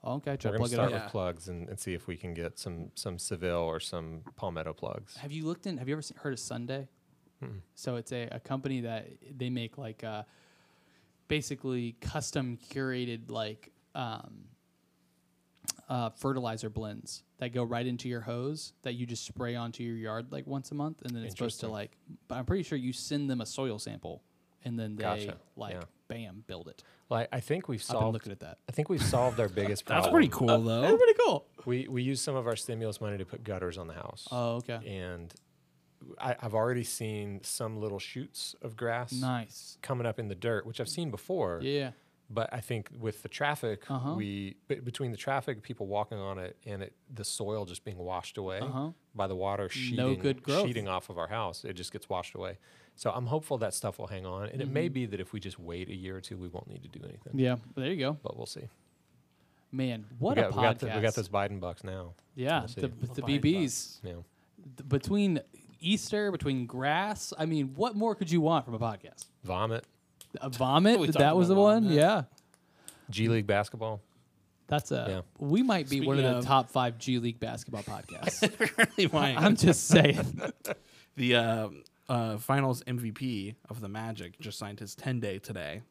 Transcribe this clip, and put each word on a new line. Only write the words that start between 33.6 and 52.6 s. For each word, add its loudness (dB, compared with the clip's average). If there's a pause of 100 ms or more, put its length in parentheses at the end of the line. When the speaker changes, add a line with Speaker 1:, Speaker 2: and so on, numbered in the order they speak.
Speaker 2:
on -8
the -10
house. -12
Speaker 1:
Oh, 0
okay. -6 (180)
Speaker 2:
And -8 (840)
I, -2
I've -6
already 2
seen -6
some -6
little -4
shoots -10
of -8
grass -2
Speaker 1:
Nice. -4
Speaker 2:
coming -2
up -2
in -4
the -4
dirt, 0
which -8
I've -4
seen -4
before. -2
Speaker 1:
Yeah. -2 (400)
Speaker 2:
But -2
I -4
think -4 (100)
with -4
the -12
traffic, -2
Speaker 1:
Uh-huh. -2
Speaker 2:
we, -6 (100)
be-, -2
between -6
the -8
traffic, -4
people -8
walking -2
on -6
it, -8
and -8
it, -12 (180)
the -10
soil -4
just -12
being -10
washed -6
away -4
Speaker 1:
Uh-huh. -4 (240)
Speaker 2:
by -2
the -2
water 0
Speaker 1:
No -4
Speaker 2:
sheeting, 0
Speaker 1:
good 0
growth. 2
Speaker 2:
sheeting -2
off -2
of -8
our -2
house, -4
it -6
just -10
gets -12
washed -4
away. -8 (400)